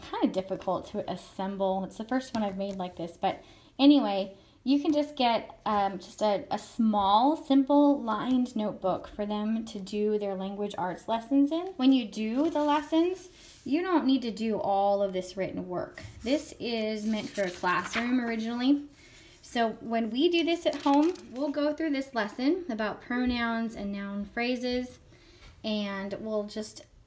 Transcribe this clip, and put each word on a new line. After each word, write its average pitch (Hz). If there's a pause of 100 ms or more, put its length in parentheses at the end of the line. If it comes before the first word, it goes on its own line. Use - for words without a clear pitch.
(120)
kinda 370
difficult 185
to -
assemble. 190
It's 190
the 220
first 254
one 220
I've 196
made 196
like 180
this, 170
but - (340)
anyway, 214 (280)
you 277
can 320
just 294
get, 233
um, 196
just -
a, 202
a 214
small, 214
simple 285
lined 240
notebook 190
for 208
them 214
to -
do 208
their 202
language 196
arts 180
lessons 277
in. 339 (100)
When 262
you 254
do 220
the 302
lessons, 311 (360)
you 285
don't 349
need 262
to 233
do 214
all 202
of 196
this 185
written 185
work. - (200)
This 285
is 220
meant 214
for 202
a 180
classroom 208
originally. 240 (580)
So 226
when 226
we 262
do 339
this 330
at 302
home, 294 (180)
we'll 269
go 294
through 320
this 269
lesson 254
about 214
pronouns 233
and 202
noun 202
phrases, 247 (640)
and 202
we'll 214
just, 214 (240)